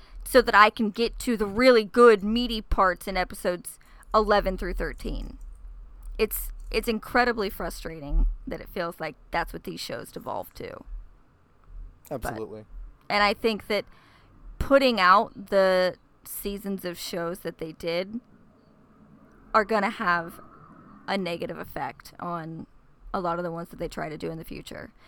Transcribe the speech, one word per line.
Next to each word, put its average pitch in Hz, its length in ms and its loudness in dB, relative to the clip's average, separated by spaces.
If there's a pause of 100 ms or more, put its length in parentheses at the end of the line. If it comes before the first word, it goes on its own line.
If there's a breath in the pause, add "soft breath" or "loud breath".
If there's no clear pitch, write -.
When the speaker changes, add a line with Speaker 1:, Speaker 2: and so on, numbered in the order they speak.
(240 soft breath)
Speaker 1:
so 262 180 6
that 226 120 0
I 214 160 10
can 214 200 0
get 226 300 -2
to 240 160 0
the 202 100 0
really 226 380 6
good, 226 380 8
meaty 226 380 -2
parts 185 480 2
in 190 80 -4
episodes 180 640 -4 (360 soft breath)
eleven 202 420 4
through 175 180 -6
thirteen. - 640 -6 (800)
It's, - 320 -2 (200)
it's 220 180 -2
incredibly 233 600 0
frustrating 165 760 -2 (200)
that 208 140 -8
it - 80 -16
feels 170 320 -6
like 160 140 -8 (160)
that's 170 220 -2
what 170 120 -12
these 165 160 -10
shows - 320 -10
devolve - 420 -8
to. - 300 -12 (1300)
But 131 160 -8
Speaker 2:
Absolutely. 107 380 -10 (440)
Speaker 1:
and 208 140 2
I 202 120 2
think 220 340 -2
that 202 160 -2 (720 soft breath)
putting 262 420 4
out 196 460 6
the 185 500 4 (280)
seasons 196 600 -6
of 175 140 -6
shows 170 420 -6
that 165 180 -10
they 160 140 -10
did 185 480 -4 (1300)
are 214 100 4
gonna 208 260 0
have 175 500 -2 (680)
a 196 100 -2
negative 170 400 -6
effect - 640 -10
on 165 460 -8 (480)
a 202 60 -2
lot 170 180 -2
of 175 60 -4
the 170 60 -4
ones 170 200 -10
that - 100 -18
they 165 80 -6
try 160 200 -8
to 151 100 -10
do 165 120 -6
in 160 80 -8
the 165 60 -12
future. - 480 -14 (160 soft breath)